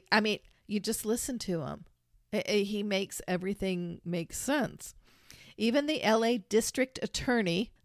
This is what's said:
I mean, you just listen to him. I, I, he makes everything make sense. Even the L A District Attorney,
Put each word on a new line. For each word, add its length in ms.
I 80
mean, 200
you 120
just 260
listen 340
to 220
him. 240
I, 140
I, 100
he 260
makes 440
everything 760
make 280
sense. 600
Even 300
the 160
L 200
A 140
District 640
Attorney, 720